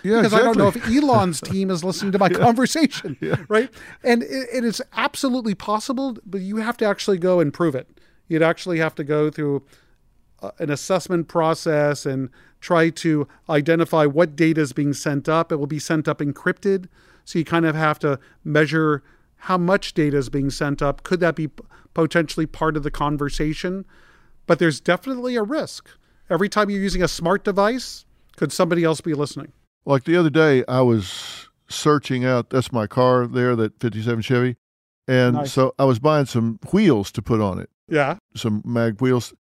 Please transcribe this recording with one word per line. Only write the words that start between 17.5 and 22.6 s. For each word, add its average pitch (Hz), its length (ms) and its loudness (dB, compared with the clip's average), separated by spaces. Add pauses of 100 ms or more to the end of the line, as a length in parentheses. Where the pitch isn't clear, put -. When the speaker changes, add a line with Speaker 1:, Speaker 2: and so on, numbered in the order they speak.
Speaker 2:
of 156 100 0
have 156 240 0
to 143 200 -2 (240)
measure 151 580 0 (360)
how 185 200 -2
much 190 360 0
data 147 240 0
is 127 120 -2
being 139 200 -2
sent 143 320 -4
up. 143 220 -4
Could 180 180 -2
that 165 140 0
be 156 120 -6
p-, - 160 -14 (300)
potentially 165 520 -2
part 156 300 -4